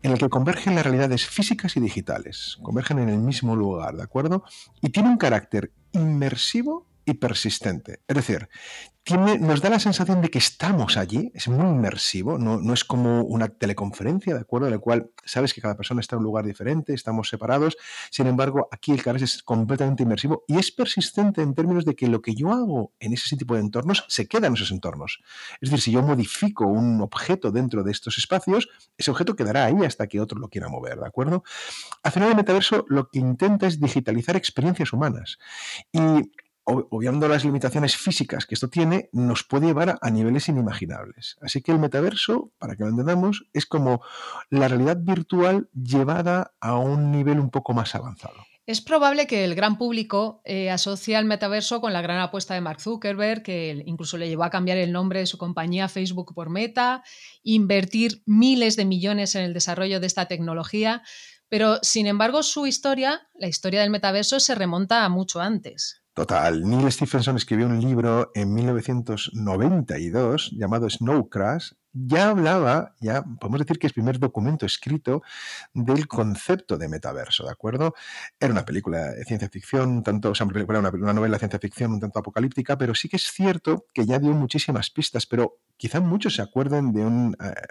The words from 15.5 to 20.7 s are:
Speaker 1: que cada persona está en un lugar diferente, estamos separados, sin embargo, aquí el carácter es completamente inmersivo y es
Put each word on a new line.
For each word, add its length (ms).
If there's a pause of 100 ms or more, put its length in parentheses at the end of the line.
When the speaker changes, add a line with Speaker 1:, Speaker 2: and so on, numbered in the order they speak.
Speaker 1:
que 80
cada 160
persona 240
está 140
en 60
un 20
lugar 200
diferente, 520
estamos 340
separados, 480 (320)
sin 160
embargo, 460
aquí 200
el 120
carácter 220
es 180
completamente 580
inmersivo 460
y 100
es 140